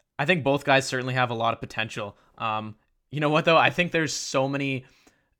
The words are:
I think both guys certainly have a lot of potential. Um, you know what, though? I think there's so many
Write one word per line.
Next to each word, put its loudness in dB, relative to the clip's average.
I -2
think 0
both 2
guys 4
certainly -4
have 0
a -4
lot 0
of -8
potential. -8
Um, -6
you -6
know 2
what, 2
though? 6
I 6
think 0
there's 0
so -2
many -4